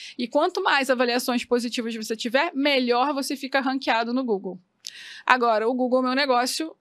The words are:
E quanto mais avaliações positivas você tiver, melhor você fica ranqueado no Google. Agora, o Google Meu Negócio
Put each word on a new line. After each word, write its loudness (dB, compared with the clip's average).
E -4
quanto 0
mais 2
avaliações 0
positivas -2
você -6
tiver, 0
melhor 2
você -4
fica -2
ranqueado 0
no 0
Google. -4
Agora, 4
o 0
Google 2
Meu 0
Negócio 0